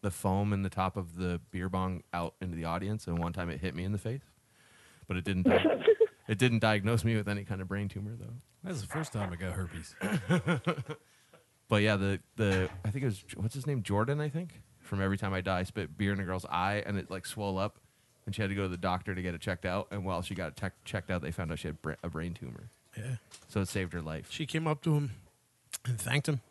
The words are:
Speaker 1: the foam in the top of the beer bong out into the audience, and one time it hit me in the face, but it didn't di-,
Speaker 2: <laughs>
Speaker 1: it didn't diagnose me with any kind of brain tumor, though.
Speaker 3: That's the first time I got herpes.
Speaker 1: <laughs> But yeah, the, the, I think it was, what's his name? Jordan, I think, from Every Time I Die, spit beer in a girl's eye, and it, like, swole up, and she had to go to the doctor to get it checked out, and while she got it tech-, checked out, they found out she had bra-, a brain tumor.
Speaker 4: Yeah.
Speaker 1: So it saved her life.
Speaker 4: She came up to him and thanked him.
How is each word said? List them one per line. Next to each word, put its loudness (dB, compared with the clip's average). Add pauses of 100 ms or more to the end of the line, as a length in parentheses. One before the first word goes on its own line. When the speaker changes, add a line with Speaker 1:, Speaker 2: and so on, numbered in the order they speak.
Speaker 1:
the 0
foam 2
in 2
the 0
top 0
of -6
the 0 (100)
beer -2
bong -2 (100)
out -2
into -4
the -4
audience, -2
and 0
one 0
time -4
it -6
hit -4
me -4
in -2
the 0
face, -4 (880)
but 0
it -2
didn't 2
di-, 6 (180)
Speaker 2:
<laughs> 0
Speaker 1:
it 2
didn't 6
diagnose 4
me 4
with 0
any -2
kind -4
of -4
brain -2
tumor, -6
though. -12 (300)
Speaker 3:
That's -6
the -6
first -4
time -2
I -6
got -4
herpes. -6
Speaker 1:
<laughs> 0 (720)
But 6
yeah, 6
the, 2 (160)
the, 4 (160)
I 2
think -2
it 2
was, -2 (140)
what's -2
his -6
name? 0
Jordan, 2
I 0
think, -6 (200)
from -2
Every 4
Time -2
I 0
Die, 2
spit -6
beer 2
in 0
a 0
girl's -2
eye, 0
and -4
it, -4
like, -8
swole -2
up, -2 (480)
and -4
she -2
had 0
to -2
go 0
to 2
the -4
doctor 0
to -4
get -2
it -6
checked -4
out, 0
and -4
while 0
she -6
got -4
it -14
tech-, -6
checked -4
out, 0
they -4
found -4
out -2
she -6
had -6
bra-, -4
a -4
brain -4
tumor. -12 (260)
Speaker 4:
Yeah. -6 (320)
Speaker 1:
So 0
it 0
saved -2
her -4
life. -6
Speaker 4:
She -4
came -2
up 0
to 4
him 2 (760)
and 0
thanked 2
him. 2 (120)